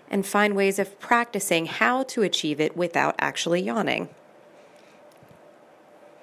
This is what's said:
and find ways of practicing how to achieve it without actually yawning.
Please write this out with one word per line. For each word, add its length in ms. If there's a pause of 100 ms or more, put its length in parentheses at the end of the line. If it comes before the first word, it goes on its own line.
and 160
find 300
ways 240
of 200
practicing 680
how 360
to 180
achieve 380
it 160
without 420
actually 440
yawning. 480 (2250)